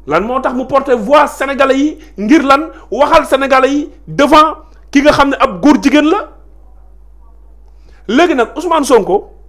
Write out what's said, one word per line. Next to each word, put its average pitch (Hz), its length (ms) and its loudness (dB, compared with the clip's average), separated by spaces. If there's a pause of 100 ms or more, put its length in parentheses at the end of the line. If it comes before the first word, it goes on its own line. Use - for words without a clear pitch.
Lan 151 160 -2
moo 247 180 -4
tax 262 140 -4
mu 247 160 -6
porte 269 240 0
voix 269 340 2
Sénégalais 269 500 -2
yi 302 200 -4 (200)
ngir 247 280 2
lan 285 240 0 (220)
waxal 285 340 2
Sénégalais 262 480 0
yi 294 160 -4 (180)
devant 285 540 2 (300)
ki 277 100 2
nga 285 100 4
xam 277 220 0
ne - 60 -4
ab 208 220 -2
góor 294 200 4
jigéen 294 280 2
la? 403 200 -4 (1800)
Léegi 311 280 0
nag 233 200 -2
Ousmane 311 300 -2
Sonko 208 460 0 (180)